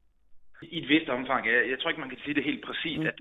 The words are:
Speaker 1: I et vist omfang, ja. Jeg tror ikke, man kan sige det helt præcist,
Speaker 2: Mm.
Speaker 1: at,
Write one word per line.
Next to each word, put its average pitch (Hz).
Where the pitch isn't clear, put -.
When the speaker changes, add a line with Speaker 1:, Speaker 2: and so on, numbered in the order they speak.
Speaker 1:
I 160
et 147
vist 156
omfang, 127
ja. 120
Jeg 127
tror 165
ikke, 160
man 131
kan 123
sige 147
det 143
helt 135
præcist, 151
Speaker 2:
Mm. 156
Speaker 1:
at, -